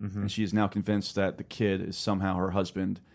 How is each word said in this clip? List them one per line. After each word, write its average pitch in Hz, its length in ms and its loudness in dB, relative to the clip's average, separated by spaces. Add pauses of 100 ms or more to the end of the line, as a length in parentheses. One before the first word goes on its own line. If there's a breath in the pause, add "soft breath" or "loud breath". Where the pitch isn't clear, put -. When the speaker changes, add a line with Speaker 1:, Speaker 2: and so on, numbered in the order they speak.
Speaker 1:
Mm-hmm. 101 200 -6
Speaker 2:
And 101 100 -2
she 107 120 -2
is 92 100 -2
now 104 140 6
convinced 101 480 0
that 95 220 2
the - 60 -8
kid 98 440 0
is 92 100 -6
somehow 95 400 0
her 92 140 0
husband, 95 480 0 (160 soft breath)